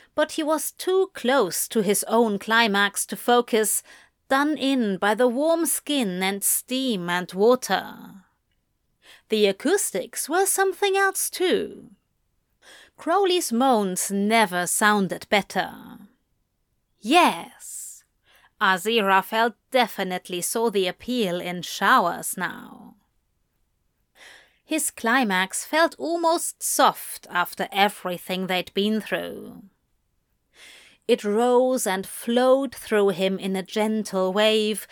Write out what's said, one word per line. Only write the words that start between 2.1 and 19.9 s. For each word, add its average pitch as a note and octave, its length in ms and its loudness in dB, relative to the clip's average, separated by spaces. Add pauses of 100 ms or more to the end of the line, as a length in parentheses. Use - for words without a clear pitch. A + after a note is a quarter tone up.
climax G3+ 680 2
to - 100 -10
focus, A#3 680 2 (440)
done C#4+ 300 0
in A#3+ 400 0
by G3+ 160 2
the B3 140 2
warm D#4 400 0
skin G3+ 560 -2
and G3 200 -4
steam A#3+ 680 -2
and F3+ 220 -4
water. G3 920 0 (1040)
The G#3+ 160 4
acoustics G3 840 -2
were F#4 200 2
something G4 500 0
else G4 320 0
too. - 640 -2 (1040)
Crowley's F4+ 540 0
moans A3+ 580 2
never G3 560 2
sounded G#3 640 0
better. F#3+ 400 0 (1300)
Yes, - 1040 0 (560)
Aziraphale G3+ 920 2 (160)
definitely F#3 720 -2